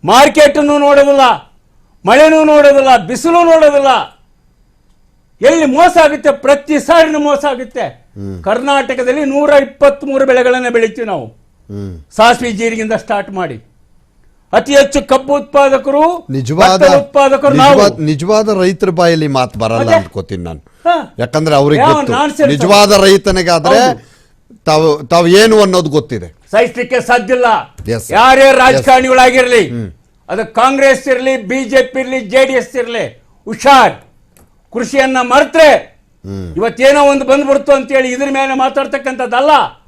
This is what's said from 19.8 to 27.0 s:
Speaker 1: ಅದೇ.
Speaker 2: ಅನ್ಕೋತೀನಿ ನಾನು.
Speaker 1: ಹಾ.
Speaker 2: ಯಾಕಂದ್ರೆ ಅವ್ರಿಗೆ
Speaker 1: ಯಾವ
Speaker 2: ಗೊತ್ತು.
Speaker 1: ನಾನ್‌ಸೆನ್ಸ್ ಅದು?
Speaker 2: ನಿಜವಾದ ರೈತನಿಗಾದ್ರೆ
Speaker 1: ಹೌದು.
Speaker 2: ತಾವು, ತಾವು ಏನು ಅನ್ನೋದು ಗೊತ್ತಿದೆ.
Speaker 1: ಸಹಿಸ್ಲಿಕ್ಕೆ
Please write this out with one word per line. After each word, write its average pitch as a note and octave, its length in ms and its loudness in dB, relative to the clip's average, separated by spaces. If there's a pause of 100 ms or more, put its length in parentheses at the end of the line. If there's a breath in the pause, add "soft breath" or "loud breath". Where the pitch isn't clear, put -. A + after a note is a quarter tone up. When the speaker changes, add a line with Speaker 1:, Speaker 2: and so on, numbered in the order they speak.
Speaker 1:
ಅದೇ. A2+ 140 0
Speaker 2:
ಅನ್ಕೋತೀನಿ F#2+ 500 -6
ನಾನು. D#2+ 140 -14
Speaker 1:
ಹಾ. - 600 -6
Speaker 2:
ಯಾಕಂದ್ರೆ D3+ 380 -2
ಅವ್ರಿಗೆ D3 260 2
Speaker 1:
ಯಾವ D#4 120 4
Speaker 2:
ಗೊತ್ತು. C#4+ 180 -4
Speaker 1:
ನಾನ್‌ಸೆನ್ಸ್ D4 280 -4
ಅದು? D4 100 2
Speaker 2:
ನಿಜವಾದ G3+ 420 2
ರೈತನಿಗಾದ್ರೆ F#3+ 920 2
Speaker 1:
ಹೌದು. - 800 -10
Speaker 2:
ತಾವು, D#3 420 0
ತಾವು E3+ 220 2
ಏನು G#3+ 320 4
ಅನ್ನೋದು F3+ 300 0
ಗೊತ್ತಿದೆ. A2+ 460 -6 (140)
Speaker 1:
ಸಹಿಸ್ಲಿಕ್ಕೆ A#3+ 500 -2